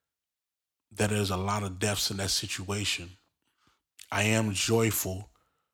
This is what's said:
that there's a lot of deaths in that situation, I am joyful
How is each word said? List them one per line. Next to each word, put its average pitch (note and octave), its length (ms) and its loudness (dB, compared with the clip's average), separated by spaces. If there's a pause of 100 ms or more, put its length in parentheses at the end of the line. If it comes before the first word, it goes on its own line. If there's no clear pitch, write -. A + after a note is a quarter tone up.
(920)
that G#2+ 180 2
there's G#2 200 0
a F#2 60 0
lot G2+ 280 0
of F#2 140 -6
deaths G#2 320 0
in G2+ 60 -6
that G2 140 -2
situation, F#2+ 800 -2 (1000)
I G2+ 120 0
am A2 300 4
joyful G#2 760 0 (460)